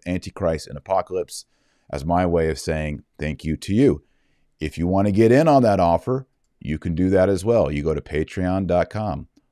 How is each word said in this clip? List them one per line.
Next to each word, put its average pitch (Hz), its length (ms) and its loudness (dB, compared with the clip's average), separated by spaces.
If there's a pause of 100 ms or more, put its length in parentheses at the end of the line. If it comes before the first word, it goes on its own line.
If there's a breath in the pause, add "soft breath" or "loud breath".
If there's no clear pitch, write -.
Antichrist 85 600 -4
and 71 100 -16
Apocalypse 92 680 -6 (420)
as 69 160 -8
my 87 220 2
way 82 240 2
of 78 80 -4
saying 78 460 -6 (140)
thank 73 260 -6
you 78 120 -4
to - 160 -8
you. 107 300 2 (580)
If 76 160 -8
you 85 100 -2
wanna 98 260 0
get 113 200 4
in 151 160 6
on 139 140 6
that 101 180 4
offer, 90 460 0 (340)
you 76 180 -6
can 85 160 -4
do 90 160 0
that 95 200 4
as 95 140 -2
well. 107 260 2
You 73 120 -4
go 78 120 0
to 69 80 -4
patreon 90 640 -4
dot 87 240 0
com 90 380 -8 (240)